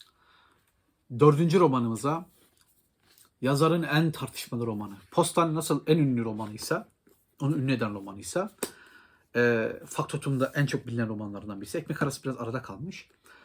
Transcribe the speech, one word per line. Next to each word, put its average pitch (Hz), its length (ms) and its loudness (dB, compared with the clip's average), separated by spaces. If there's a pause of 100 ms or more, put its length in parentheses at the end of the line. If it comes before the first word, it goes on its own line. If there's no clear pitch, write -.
(1200)
dördüncü 156 400 6
romanımıza. 135 680 0 (1120)
Yazarın 156 420 4
en 151 300 2
tartışmalı - 540 -6
romanı. 104 300 -6 (140)
Postane 165 440 2
nasıl 156 320 0
en 156 120 6
ünlü 127 260 2
romanıysa, 110 640 -6 (520)
onu 151 160 0
ünlü 135 160 0
eden 110 220 -2
romanıysa, 101 600 -6 (800)
e, 117 360 2 (140)
Faktotum 147 540 -4
da 131 140 0
en 143 120 2
çok 127 200 -4
bilinen 117 220 -2
romanlarından 101 520 -8
birisi. 139 180 -8
Ekmek 151 240 -6
Arası 139 220 -4
biraz 131 140 -6
arada 120 240 -6
kalmış. 131 460 -12 (360)